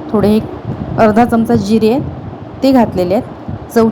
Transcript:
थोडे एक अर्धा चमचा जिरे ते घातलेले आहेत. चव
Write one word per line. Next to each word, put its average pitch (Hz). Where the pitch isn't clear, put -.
थोडे 208
एक 214
अर्धा 214
चमचा 226
जिरे 220
ते 269
घातलेले 185
आहेत. 247
चव 226